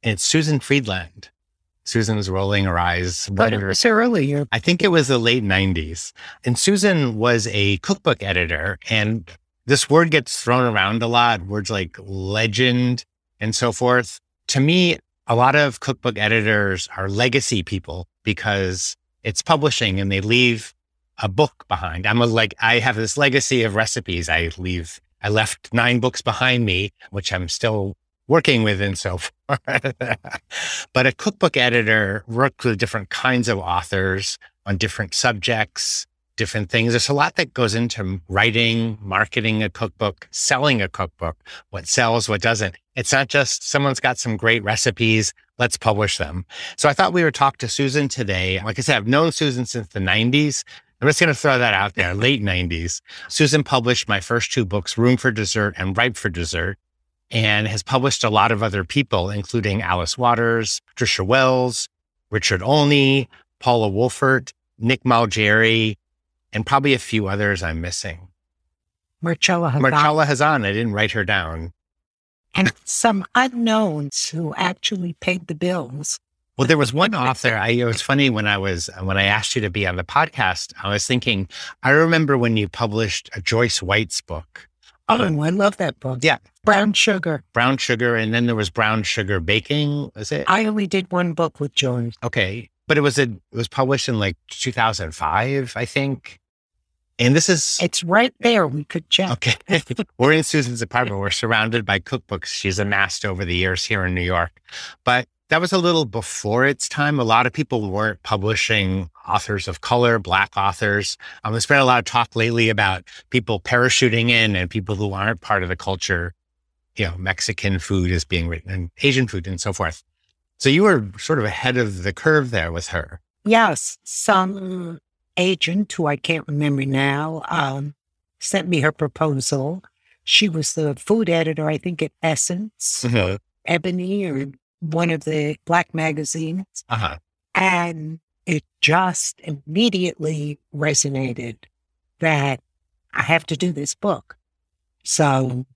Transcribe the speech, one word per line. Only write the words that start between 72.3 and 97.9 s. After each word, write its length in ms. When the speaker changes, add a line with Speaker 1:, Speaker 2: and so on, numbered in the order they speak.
Speaker 2:
And 180
some 400
unknowns 920
who 260
actually 640
paid 280
the 80
bills. 640
Speaker 1:
Well, 100
there 100
was 160
one 200
author, 400
I, 160
it 140
was 180
funny 280
when 180
I 100
was, 320
when 160
I 60
asked 340
you 60
to 60
be 160
on 120
the 80
podcast, 640
I 80
was 160
thinking, 440
I 60
remember 480
when 180
you 140
published 680
a 60
Joyce 400
White's 400
book. 480
Speaker 2:
Oh, 120
I 280
love 280
that 220
book. 220
Speaker 1:
Yeah. 160
Speaker 2:
Brown 300
Sugar. 580
Speaker 1:
Brown 240
Sugar. 400
And 180
then 120
there 100
was 140
Brown 340
Sugar 380
Baking, 720
was 160
it? 160
Speaker 2:
I 160
only 240
did 240
one 220
book 260
with 160
Joyce. 380
Speaker 1:
Okay. 460
But 100
it 40
was 180
a, 40
it 160
was 160
published 400
in, 100
like, 200
two 240
thousand 420
five, 600
I 80
think. 560
And 160
this 140
is 320
Speaker 2:
It's 220